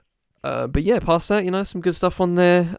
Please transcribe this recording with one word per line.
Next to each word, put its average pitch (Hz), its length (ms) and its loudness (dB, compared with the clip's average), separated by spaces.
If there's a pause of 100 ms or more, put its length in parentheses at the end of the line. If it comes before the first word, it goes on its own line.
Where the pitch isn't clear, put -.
(440)
Uh, 123 220 -4
but 143 160 -4
yeah, 208 160 2
past 165 320 -2
that, 208 160 0
you 180 40 -2
know, 190 120 -2
some 185 180 -8
good 175 140 -2
stuff 180 260 -2
on 180 140 0
there. 175 440 4